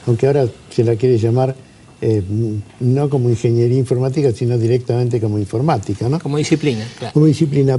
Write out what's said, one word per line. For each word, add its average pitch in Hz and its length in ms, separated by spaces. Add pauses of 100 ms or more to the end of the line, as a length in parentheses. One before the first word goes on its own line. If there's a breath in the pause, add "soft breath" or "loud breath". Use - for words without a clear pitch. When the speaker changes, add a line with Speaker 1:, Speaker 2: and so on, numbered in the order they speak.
Speaker 1:
Aunque 120 220
ahora 139 200 (220)
se - 140
la 117 140
quiere 127 200
llamar, 127 380 (460 loud breath)
eh, 110 200 (600)
no 135 280
como 127 200
ingeniería 120 480
informática, 131 560
sino 123 240
directamente 120 640
como 104 180
informática, 113 720
¿no? 156 100
Speaker 2:
Como 147 180
disciplina, 147 480 (140)
claro. 120 140
Speaker 1:
Como 151 120
disciplina. 139 540